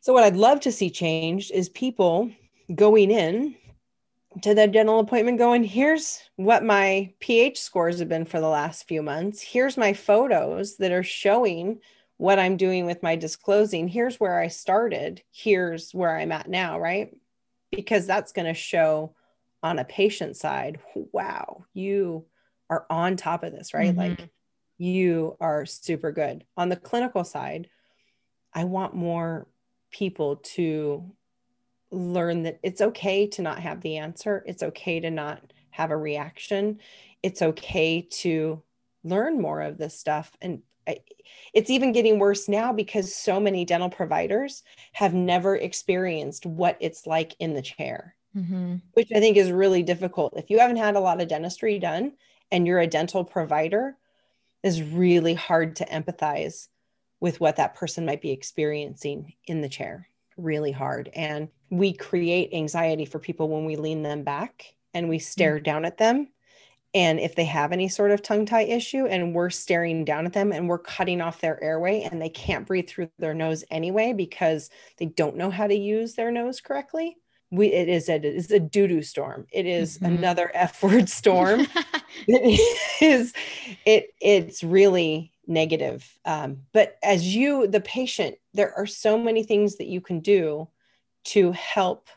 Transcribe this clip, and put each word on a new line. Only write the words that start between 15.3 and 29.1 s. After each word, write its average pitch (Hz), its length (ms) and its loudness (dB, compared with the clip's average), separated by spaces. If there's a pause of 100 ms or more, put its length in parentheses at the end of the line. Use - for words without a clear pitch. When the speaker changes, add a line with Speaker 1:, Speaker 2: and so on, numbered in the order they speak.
Speaker 1:
Here's 180 640 -2
where 170 240 0
I'm 160 160 -4
at 156 160 -8
now," 180 280 -4
right? 175 380 -4 (560)
Because 196 340 0
that's 190 280 -2
gonna 165 200 -4
show 156 640 0 (480)
on 165 160 -2
a 127 60 -6
patient 202 500 0
side, 143 440 -6 (340)
"Wow, - 500 -8 (100)
you 185 520 -4 (440)
are 160 200 -2
on 170 260 0
top 170 280 -4
of 160 100 -12
this," 160 200 -16
right? 196 160 0
Speaker 2:
Mm-hmm. 175 80 0 (240)
Speaker 1:
Like, 170 80 -20 (480)
"You 175 640 0
are 151 240 -2
super 156 480 -6
good." 143 320 -6 (100)
On 180 140 -2
the 180 80 -2
clinical 240 480 -4
side, 151 420 -10 (840)
I 165 100 -4
want 185 320 -4
more 170 520 -4 (440)